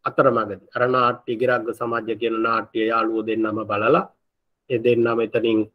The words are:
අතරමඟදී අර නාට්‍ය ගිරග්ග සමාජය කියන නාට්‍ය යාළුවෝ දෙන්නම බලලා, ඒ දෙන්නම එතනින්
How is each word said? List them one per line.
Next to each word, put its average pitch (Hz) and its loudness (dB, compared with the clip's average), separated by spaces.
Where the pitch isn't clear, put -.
අතරමඟදී 117 0
අර 120 -4
නාට්‍ය 123 0
ගිරග්ග 120 0
සමාජය 117 -4
කියන 113 -2
නාට්‍ය 117 -2
යාළුවෝ 113 0
දෙන්නම 110 -2
බලලා, 107 2
ඒ 120 0
දෙන්නම 117 2
එතනින් 110 0